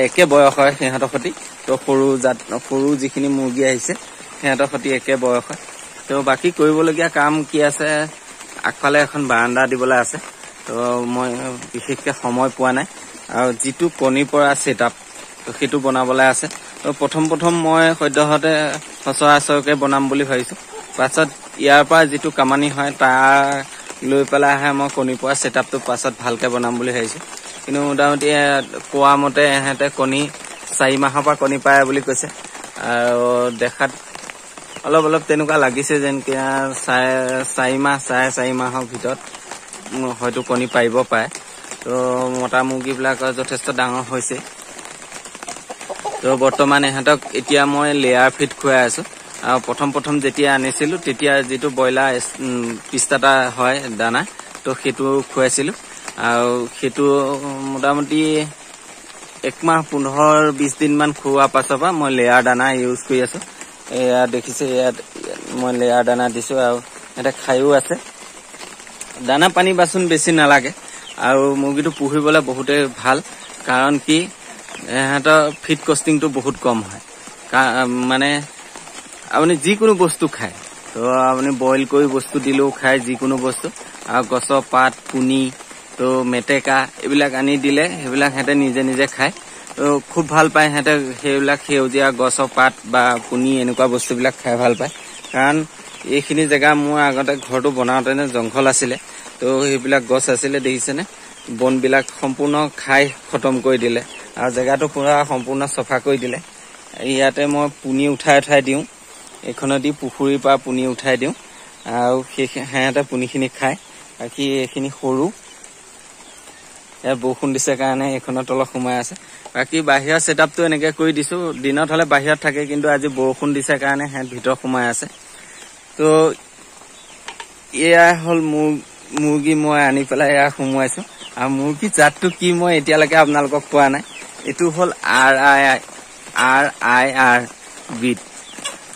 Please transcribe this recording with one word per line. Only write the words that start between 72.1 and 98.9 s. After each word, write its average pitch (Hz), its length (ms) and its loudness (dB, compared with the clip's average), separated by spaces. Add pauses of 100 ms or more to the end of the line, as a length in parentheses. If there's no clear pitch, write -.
বহুতে 131 340 -2 (180)
ভাল, 127 240 0 (480)
কাৰণ 131 320 2
কি, 151 200 2 (760)
ইহঁতৰ 139 460 2 (200)
feed 160 220 -2
কষ্টিংটো 151 480 0
বহুত 131 280 -2
কম 120 240 0
হয়। 98 200 -12 (460)
কা-, 127 400 2 (180)
মানে, 131 240 2 (1040)
আপুনি 160 260 4
যিকোনো 208 380 2
বস্তু 175 320 2
খায়, 98 280 -8 (340)
তো 113 100 -10 (240)
আপুনি 131 340 2
boil 131 280 2
কৰি 143 220 4
বস্তু 135 320 -2
দিলেও 139 320 2
খায় 131 280 0
যিকোনো 127 380 -2
বস্তু, 127 300 -4 (400)
আৰু 123 200 0
গছৰ 127 420 0
পাত, 127 240 4 (120)
পুনি, 131 360 0 (540)
তো 123 100 -2 (180)
মেটেকা 127 540 0 (240)
এইবিলাক 143 320 0
আনি 135 240 0
দিলে 139 320 2
সেইবিলাক 143 420 -2
সিহঁতে 135 240 -2
নিজে 135 280 2
নিজে 131 240 2
খায়। 139 260 -2 (400)
তো 135 120 -2 (220)
খুব 165 200 -2
ভাল 156 220 4
পায় 151 200 4
সিহঁতে 147 240 2 (240)
সেইবিলাক 139 440 0
সেউজীয়া 135 500 2
গছৰ 127 360 0
পাত 127 260 2 (120)
বা 120 180 2 (180)
পুনি 127 380 0
এনেকুৱা 123 280 2
বস্তুবিলাক 123 500 -2
খাই 123 200 -2
ভাল 120 180 4
পায়। 131 160 -4 (360)
কাৰণ 139 300 2 (500)
এইখিনি 143 400 0
জেগা 143 280 4
মোৰ 147 260 0
আগতে 139 360 0
ঘৰটো 127 340 -2
বনাওঁতেনে 127 580 0
জংঘল 120 380 0
আছিলে, 131 280 0 (400)